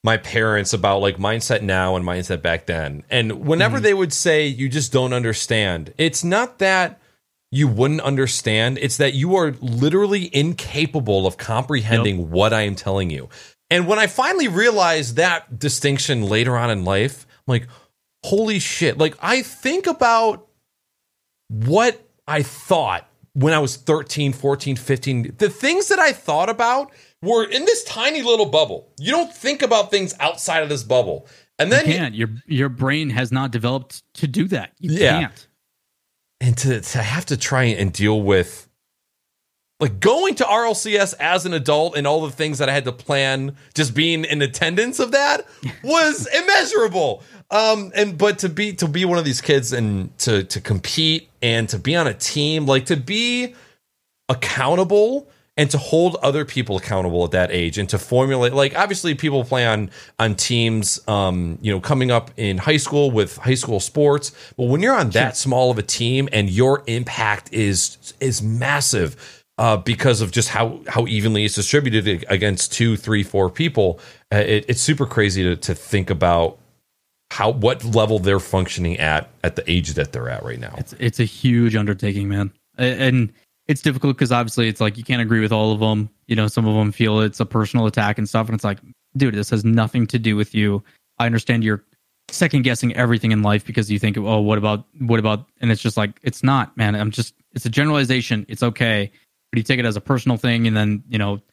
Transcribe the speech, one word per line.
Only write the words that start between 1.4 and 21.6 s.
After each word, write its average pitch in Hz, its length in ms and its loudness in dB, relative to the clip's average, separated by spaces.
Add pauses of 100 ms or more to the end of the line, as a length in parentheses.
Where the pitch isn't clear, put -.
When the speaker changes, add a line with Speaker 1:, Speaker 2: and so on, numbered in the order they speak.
Speaker 1:
now 95 360 0
and 87 80 -4
mindset 90 360 -4
back 85 240 -2
then, 73 440 -6
and 113 360 -2
whenever 185 320 2
Speaker 2:
Mm-hmm. 214 60 -2
Speaker 1:
they 208 100 4
would 185 200 0
say, 151 340 2
"You 135 220 -4
just 143 240 -4
don't 127 180 2
understand," 110 840 -2
it's 160 260 0
not 208 360 -2
that 185 420 0 (500)
you 139 160 2
wouldn't 131 340 2
understand, 127 800 0
it's 135 160 -2
that 139 160 2
you 165 220 0
are 165 240 2
literally 170 760 0
incapable 143 920 0
of 92 100 -2
comprehending 113 840 -2
Speaker 2:
Yep. 85 100 -6
Speaker 1:
what 101 240 2
I 110 80 2
am 101 140 -2
telling 95 340 -2
you. 67 180 -8 (420)
And 175 180 2
when 214 120 2
I - 80 4
finally 311 400 0
realized 170 680 2
that 165 420 -2
distinction 139 680 -2
later 120 280 2
on 120 120 0
in 98 160 -2
life, 98 440 -2
I'm - 220 -8
like, 120 160 0 (560)
"Holy 208 360 0
shit." - 380 -2
Like, 156 240 0
I 240 200 0
think 339 440 -4
about 226 600 2 (1000)
what 160 500 2 (280)